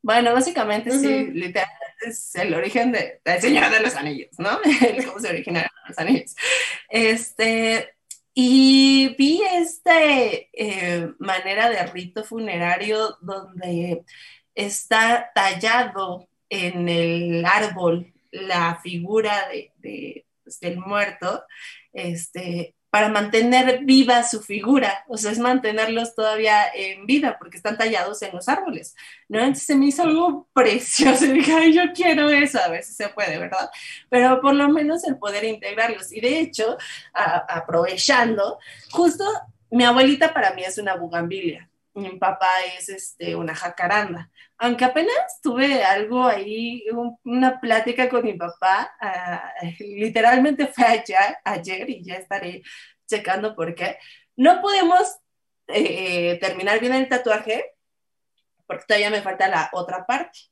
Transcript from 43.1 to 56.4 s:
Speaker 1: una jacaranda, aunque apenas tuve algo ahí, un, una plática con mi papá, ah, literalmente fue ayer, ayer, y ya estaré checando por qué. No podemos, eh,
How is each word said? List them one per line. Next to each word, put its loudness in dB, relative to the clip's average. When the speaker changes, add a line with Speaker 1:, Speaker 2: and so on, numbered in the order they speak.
Speaker 1:
una -6
jacaranda, -4
aunque 0
apenas 0
tuve 0
algo 2
ahí, -2
un, -6
una 0
plática 0
con 0
mi -4
papá, -2
ah, -8
literalmente 2
fue 2
ayer, 2
ayer, -6
y -12
ya -12
estaré -10
checando -4
por -6
qué. -8
No 6
podemos, 4
eh, -2